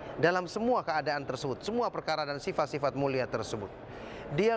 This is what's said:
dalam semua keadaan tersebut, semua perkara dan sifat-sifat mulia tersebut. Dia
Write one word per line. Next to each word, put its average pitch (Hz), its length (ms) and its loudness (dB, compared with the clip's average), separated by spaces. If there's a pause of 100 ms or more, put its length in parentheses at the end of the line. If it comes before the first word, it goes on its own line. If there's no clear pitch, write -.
(160)
dalam 175 320 4
semua 226 320 2
keadaan 147 480 0
tersebut, 131 320 -2
semua 226 320 0
perkara 156 320 -2
dan 143 160 -4
sifat-sifat 143 560 0
mulia 135 320 2
tersebut. 107 400 -2 (680)
Dia 214 200 6